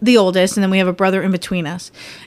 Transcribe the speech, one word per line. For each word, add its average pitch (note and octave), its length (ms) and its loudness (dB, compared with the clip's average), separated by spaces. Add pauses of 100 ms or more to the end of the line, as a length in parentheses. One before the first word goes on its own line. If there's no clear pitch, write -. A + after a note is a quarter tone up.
the A#3+ 160 4
oldest, F#3+ 400 2
and G#3 60 0
then F#3+ 80 0
we F#3+ 80 2
have F#3+ 80 2
a F#3 60 0
brother F#3+ 300 0
in F#3+ 100 0
between F3 340 -4
us. F3 240 -12 (360)